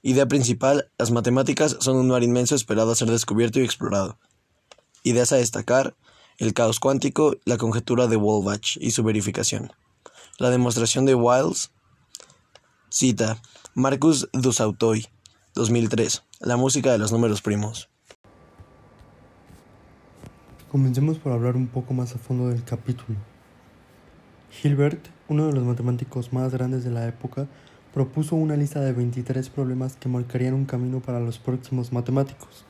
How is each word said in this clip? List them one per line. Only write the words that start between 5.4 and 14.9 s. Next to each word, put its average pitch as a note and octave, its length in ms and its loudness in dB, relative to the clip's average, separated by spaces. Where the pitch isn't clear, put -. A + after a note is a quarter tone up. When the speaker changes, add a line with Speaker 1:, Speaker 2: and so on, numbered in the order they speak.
Speaker 1:
el A2 160 -2
caos A2+ 260 2
cuántico, C#3 640 2
la A#2+ 140 0
conjetura A#2 500 0
de A2+ 80 4
Wolbach G#2 640 0
y A2+ 120 -2
su A#2 120 0
verificación. G#2 680 -2
La B2 140 2
demostración B2 540 2
de C3 100 6
Wiles. B2+ 560 2
Cita, A2 520 0
Marcus C3+ 580 2
du B2+ 220 0
Sautoy, A2 540 0